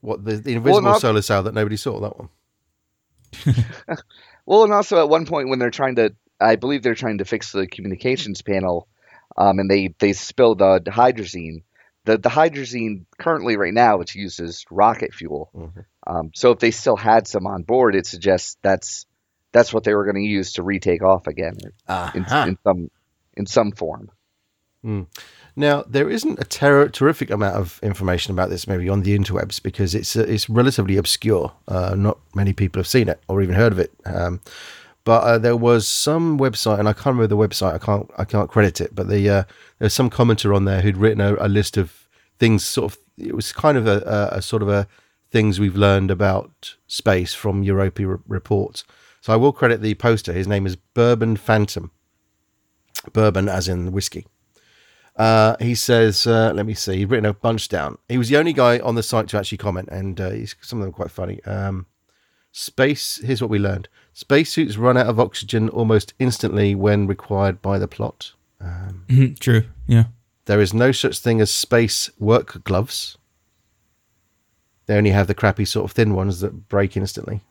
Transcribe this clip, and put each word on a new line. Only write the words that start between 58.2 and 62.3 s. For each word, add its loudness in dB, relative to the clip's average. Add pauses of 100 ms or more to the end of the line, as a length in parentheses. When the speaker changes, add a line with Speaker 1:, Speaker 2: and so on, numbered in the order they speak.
Speaker 1:
the 4
only 2
guy 4
on -2
the -2
site -2
to -4
actually -6
comment, -6
and, -8
uh, -4
he's, -10
some -12
of -6
them -8
are -16
quite -8
funny. -10
Um, -6 (680)